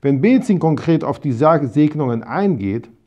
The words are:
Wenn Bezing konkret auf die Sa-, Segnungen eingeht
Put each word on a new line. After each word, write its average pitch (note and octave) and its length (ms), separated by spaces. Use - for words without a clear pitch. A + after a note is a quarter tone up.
Wenn C#3 200
Bezing G#3+ 380
konkret D#3+ 440
auf C#3 160
die C#3 140
Sa-, D3 320
Segnungen C#3+ 580
eingeht A#2+ 680